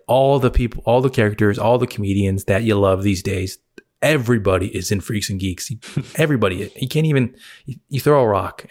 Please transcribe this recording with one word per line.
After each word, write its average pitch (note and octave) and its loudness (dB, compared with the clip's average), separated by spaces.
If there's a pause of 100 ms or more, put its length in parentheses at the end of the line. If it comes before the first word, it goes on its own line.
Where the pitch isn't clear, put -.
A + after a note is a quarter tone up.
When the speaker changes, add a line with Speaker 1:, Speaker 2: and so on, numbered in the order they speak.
Speaker 1:
all C3+ 4
the B2+ 2
people, - -2
all B2 4
the C3+ 2
characters, G#2 2
all A#2 2
the B2 0
comedians G2 -2
that G2+ 0
you A2 2
love F#2+ 2
these G2 0
days, F#2 -6 (440)
everybody A2 2
is F2+ -6
in G2 0
Freaks G#2 -6
and G2 -6
Geeks. F#2 -6 (220)
Speaker 2:
<laughs> - -8
Speaker 1:
Everybody. G#2+ 0
You C3 -8
can't D#3 -2
even, C#3 0 (300)
you, C3 -12 (140)
you C3+ -6
throw D3 4
a A2+ 2
rock F#2+ -4